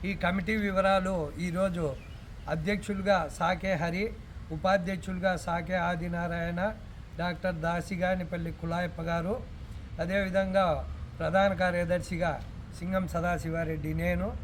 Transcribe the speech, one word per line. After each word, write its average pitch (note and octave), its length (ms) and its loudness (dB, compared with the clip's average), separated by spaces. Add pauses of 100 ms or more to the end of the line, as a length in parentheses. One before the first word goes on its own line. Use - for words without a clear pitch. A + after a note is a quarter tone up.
ఈ G3 100 0
కమిటీ F#3 420 0
వివరాలు F#3+ 580 4 (240)
ఈరోజు F3 460 0 (600)
అధ్యక్షులుగా F#3+ 720 2 (140)
సాకే F#3 440 2
హరి, E3+ 300 0 (460)
ఉపాధ్యక్షులుగా F#3 880 2
సాకే E3+ 440 -2
ఆదినారాయణ, E3+ 800 -2 (560)
డాక్టర్ F3 440 -2
దాసిగానిపల్లి F3 920 0
కులాయప్ప E3+ 480 -2
గారు, E3+ 340 0 (640)
అదేవిధంగా F#3+ 680 4 (480)
ప్రధాన F#3+ 380 4
కార్యదర్శిగా F3 760 2 (420)
సింగం F#3 360 0
సదాశివారెడ్డి D#3+ 880 0
నేను F3 340 2 (160)